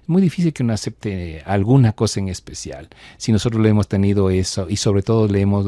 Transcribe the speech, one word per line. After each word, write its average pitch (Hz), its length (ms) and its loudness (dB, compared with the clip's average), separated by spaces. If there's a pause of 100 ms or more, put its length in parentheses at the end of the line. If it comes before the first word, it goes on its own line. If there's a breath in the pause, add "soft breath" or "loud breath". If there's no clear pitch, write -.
es - 60 -20
muy 185 120 4
difícil 170 320 0
que - 80 -6
uno 117 120 0
acepte 87 760 -8
alguna 107 460 4
cosa - 260 -2
en 98 80 -4
especial, - 640 -12 (280 loud breath)
si - 140 -4
nosotros 110 320 0
le 110 60 4
hemos 107 180 2
tenido 98 420 0
eso 92 400 -2
y 104 60 -4
sobre 101 260 0
todo 113 260 2
le 101 140 0
hemos 101 260 0